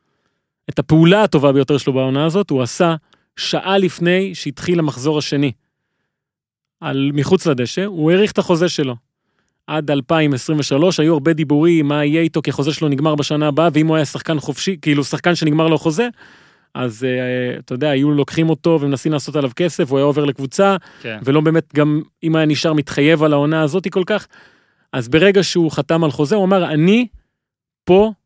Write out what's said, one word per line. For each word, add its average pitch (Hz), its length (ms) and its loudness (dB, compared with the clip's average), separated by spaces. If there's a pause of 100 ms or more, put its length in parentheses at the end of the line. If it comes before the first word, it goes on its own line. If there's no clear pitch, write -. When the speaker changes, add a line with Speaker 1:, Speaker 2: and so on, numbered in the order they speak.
(720)
Speaker 1:
את - 100 -6
הפעולה 165 440 4
הטובה 143 280 2
ביותר 139 260 2
שלו 131 160 -4
בעונה 131 320 -2
הזאת, 170 240 -2
הוא 135 120 0
עשה 165 340 0 (420)
שעה 185 400 -2
לפני 185 580 0
שהתחיל 170 440 -4
המחזור 147 380 -2
השני. 143 340 -2 (1300)
על, 139 320 -4
מחוץ 143 340 0
לדשא, 131 380 -2
הוא 165 260 -2
האריך 196 200 2
את - 60 -18
החוזה 180 320 0
שלו. 135 260 -4 (720)
עד 151 240 -4
אלפיים 147 420 0
עשרים 151 260 -2
ושלוש, 151 400 2
היו 156 140 2
הרבה 156 200 2
דיבורים, 156 540 2
מה 147 180 0
יהיה 151 160 0
איתו, 160 200 -2
כי 147 80 -6
החוזה 143 240 -2
שלו 151 160 -4
נגמר 147 260 0
בשנה 151 320 -2
הבאה, 151 260 2
ואם 156 140 2
הוא 160 80 2
היה 156 100 0
שחקן 147 340 -4
חופשי, 156 420 -6
כאילו 147 220 0
שחקן 165 320 -2
שנגמר 160 320 0
לו 160 100 2
חוזה, 165 300 -2 (680)
אז, 123 280 -8
אה, 127 560 -4
אתה 127 140 -14
יודע, 139 160 -2
היו 143 220 2
לוקחים 147 380 0
אותו 165 320 2
ומנסים 143 300 -2
לעשות 147 240 -4
עליו 139 200 -2
כסף, 170 360 -2
הוא 139 60 2
היה 139 80 2
עובר 147 200 0
לקבוצה, 143 500 0 (260)
Speaker 2:
כן. 113 240 -10
Speaker 1:
ולא 139 160 2
באמת 160 340 0
גם, 147 260 2 (220)
אם 160 120 0
היה 160 100 2
נשאר 151 280 0
מתחייב 151 500 2
על 151 100 2
העונה 151 280 0
הזאת 165 260 -2
כל 185 180 -2
כך, 208 220 -4 (680)
אז 120 160 -6
ברגע 185 340 4
שהוא 165 280 0
חתם 165 320 -2
על 151 80 0
חוזה, 147 240 -2
הוא 196 100 2
אמר, 185 200 2
"אני 180 420 2 (800)
פה 202 260 4 (140)